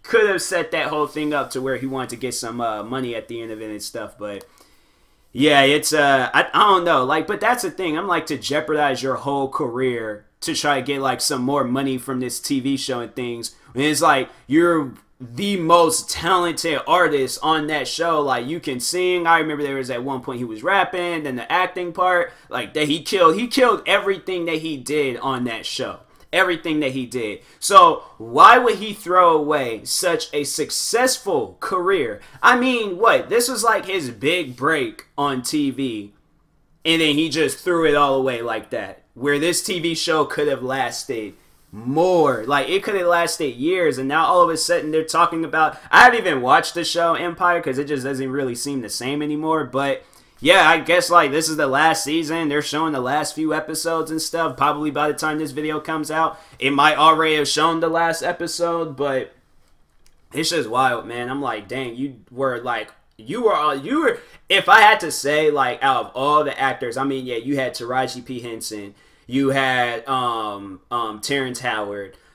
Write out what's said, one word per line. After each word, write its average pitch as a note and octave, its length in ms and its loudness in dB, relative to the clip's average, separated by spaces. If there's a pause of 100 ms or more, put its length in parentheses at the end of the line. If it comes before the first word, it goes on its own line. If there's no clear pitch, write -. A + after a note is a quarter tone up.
could A3 260 2
have F3+ 140 0
set E3+ 300 -4
that D3+ 160 -2
whole D3+ 180 0
thing D3+ 280 -4
up C#3 180 -4
to B2+ 100 -6
where C3 160 -2
he B2+ 80 -6
wanted C3 260 -6
to B2 40 -8
get B2 180 -6
some, A#2+ 280 -8
uh, G#2+ 200 -4
money A#2+ 320 -6
at A2 140 -8
the A#2 160 -10
end A2+ 80 -12
of A2 100 -12
it G#2+ 80 -12
and G#2 140 -10
stuff, G#2+ 340 -12
but G2+ 260 -10 (880)
yeah, C#3+ 300 4
it's, D3 320 2
uh, C#3 400 4
I, D3 180 2
I D3 100 2
don't F#3+ 240 4
know, D3 180 4
like, D#3 240 0
but - 140 -4
that's A#3+ 200 0
the F#3 80 -4
thing, D#3+ 260 -4
I'm F#3+ 120 -4
like, E3 200 -2
to C#3+ 120 -4
jeopardize C#3+ 640 -2
your C3 140 0
whole C#3 320 -2
career A#2+ 760 -4 (160)
to D#3+ 140 -4
try C#3+ 240 0
to - 20 -4
get, C#3 200 -4
like, B2+ 180 -2
some C3 220 -2
more C3+ 240 0
money C3 320 -2
from B2+ 240 -6
this B2 180 -6
T C3+ 220 -2
V C3+ 160 -2
show B2 240 -6
and A2 120 -12
things. A#2 440 -8 (180)
And C3+ 80 0
it's D3+ 180 0
like, C#3 280 4 (180)
you're D#3 460 2 (260)
the D#3 380 -4
most E3+ 520 4
talented E3 760 0
artist D3+ 560 2
on D#3 240 2
that D3+ 220 -2
show. D#3+ 320 0
Like, B2+ 260 -2
you E3 140 -6
can B2+ 180 -4
sing. F3+ 480 0
I E3 120 6
remember D3+ 240 -2
there C#3 120 -4
was C3 140 -4
at B2 120 -4
one C3 200 -6
point B2 160 -8
he B2 80 -4
was A2 180 -10
rapping, F3 600 0
then C3 120 -4
the A#2+ 160 -6
acting F3+ 400 -2
part, F3+ 400 2 (160)
like, - 280 -8
that D3+ 120 0
he D3+ 160 -2
killed, F3 320 4
he A#3 120 -2
killed A#3+ 380 2
everything F#3+ 600 -2
that D#3+ 140 -2
he D#3 180 -6
did C3 400 -2
on C3 260 -2
that A2+ 220 -6
show. G#2+ 340 -8 (320)
Everything E3+ 480 0
that C3+ 120 -2
he C3 140 -6
did. A2 360 -6 (180)
So, F3+ 440 6 (140)
why D#3 420 6
would A3+ 180 2
he G#3 160 -8
throw F3 420 4
away C#3+ 480 0
such E3+ 500 -2
a D3 120 -2
successful E3+ 1160 -2
career? F3 600 -2 (200)
I B3 160 6
mean, A#3 400 0
what? G#3+ 300 4
This A#3+ 220 2
was, A3+ 160 -2
like, G#3 220 2
his F3 220 -4
big C3 460 -2
break C3+ 520 -4 (100)
on C#3 240 -2
T D3 280 -2
V. A#2+ 440 -6 (720)
And E3 160 2
then D3 140 2
he D#3+ 120 0
just D3 320 -2
threw E3+ 260 0
it D3 100 4
all C#3+ 180 4
away C3 280 0
like A2 280 -6
that. G2+ 340 -8 (120)
Where C#3+ 220 0
this E3+ 240 0
T F#3 180 -6
V E3 160 -2
show D#3 280 0
could D3 240 -2
have C3 160 -2
lasted A#2+ 680 -6 (400)
more. C3+ 720 2
Like, C#3 240 0
it G3 140 0
could G#3+ 120 -2
have F3+ 120 0
lasted E3 480 0
years. D3+ 420 0
And C3+ 100 -4
now D#3 180 2
all F3 160 4
of F3 80 6
a E3 60 -2
sudden D#3+ 360 -2
they're D#3+ 120 0
talking E3 400 0
about, D#3 340 0 (140)
I G#3 120 10
haven't A#3+ 160 8
even D#3 220 0
watched C#3 320 2
the E3+ 120 -4
show E3+ 300 0
Empire F3 460 0
'cause C3+ 160 -2
it C#3+ 120 -4
just C3+ 160 -2
doesn't C3+ 260 -4
really C3 240 -2
seem C#3 240 -6
the A2 80 -8
same C3+ 340 -4
anymore. D3+ 440 -2
But C3+ 380 -4 (360)
yeah, D#3+ 300 8
I E3 100 6
guess, E3+ 300 2
like, E3 220 6
this D#3+ 180 0
is D#3 80 -4
the D3 100 2
last C#3+ 380 2
season. D#3+ 420 -2
They're C#3+ 140 0
showing D#3 320 -2
the C3 80 -2
last C#3+ 340 -2
few D#3 180 -2
episodes D#3 560 -4
and D#3 120 -4
stuff. E3 340 -4
Probably D3 340 0
by D3 200 0
the C#3+ 80 -2
time D#3 200 -2
this D#3 140 -6
video D3+ 300 -4
comes D#3 280 -6
out, D#3 300 -2 (180)
it C3+ 140 0
might C#3+ 260 4
already D#3 380 4
have D3 140 0
shown E3 320 2
the E3 80 0
last E3 340 0
episode. E3+ 720 -4
But C3 380 -4 (1000)
it's D#3+ 180 -2
just C#3 180 -2
wild, A#2+ 360 2
man. A#2+ 240 -8
I'm C#3 120 -6
like, A2 260 -6
dang, B2 300 -8
you C3 240 -8 (100)
were, B2 300 -4
like, A#2 280 -6 (280)
you E3 260 -8
were, G#3 120 4
all, D3+ 200 2
you G3+ 240 -2
were, C#4 200 0 (280)
if F#3+ 220 -2
I G#3+ 100 10
had G#3+ 220 6
to D#3 100 -4
say, D3+ 400 2
like, B2+ 320 0
out B2+ 220 2
of - 100 -18
all D3 300 2
the C#3 120 -4
actors, B2+ 380 -2
I C3 80 -2
mean, C3+ 220 -2
yeah, B2 100 -6
you C3 220 -2
had B2+ 160 -2
Taraji B2 500 -4
P B2+ 160 -10
Henson, A2 560 -12 (320)
you C3+ 220 0
had, B2+ 580 0
um, G#2+ 720 -4 (100)
um, A2 300 -6
Terrence C3 400 -4
Howard, G#2 580 -6 (180)